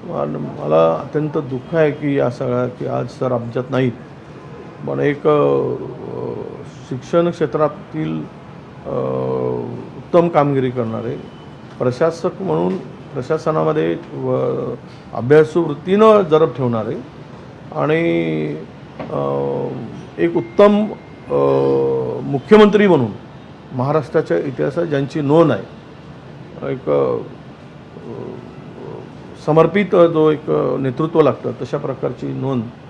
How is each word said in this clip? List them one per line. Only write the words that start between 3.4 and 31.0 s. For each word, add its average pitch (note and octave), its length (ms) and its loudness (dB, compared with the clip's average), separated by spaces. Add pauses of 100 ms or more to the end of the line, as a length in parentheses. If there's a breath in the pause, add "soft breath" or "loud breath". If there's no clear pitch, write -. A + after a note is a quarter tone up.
नाहीत. B2+ 220 2 (960)
पण C#3 120 -2
एक, C#3+ 260 0
अ, C#3 480 4 (1120)
शिक्षण E3+ 420 0
क्षेत्रातील, D#3 880 -2 (680)
अ, - 80 -6 (1040)
उत्तम E3+ 320 2
कामगिरी C#3+ 420 2
करणारे A2+ 460 -4 (640)
प्रशासक E3 640 0
म्हणून F3+ 360 0
प्रशासनामध्ये D#3+ 1160 -2 (160)
व C3 380 0 (640 loud breath)
अभ्यासू D3+ 480 4
वृत्तीनं G3 600 6
जरब D#3 340 4
ठेवणारे A#2 380 0 (800)
आणि, D#3 840 0 (440)
अ, D3+ 180 -6 (1000)
एक E3+ 180 2
उत्तम, G#3 480 4 (460)
अ, C#2+ 80 2 (840)
मुख्यमंत्री G#3 640 6
म्हणून C3+ 240 6 (640)
महाराष्ट्राच्या D3+ 680 0
इतिहासात D3 460 -2
ज्यांची C#3+ 360 -2
नोंद D3+ 320 6
आहे, G2 260 -6 (960)
एक, C3 160 -6
अ, C#3 280 2 (2250)
समर्पित E3 500 4
जो D#3+ 340 6
एक D3+ 200 -2 (280)
नेतृत्व D#3 420 0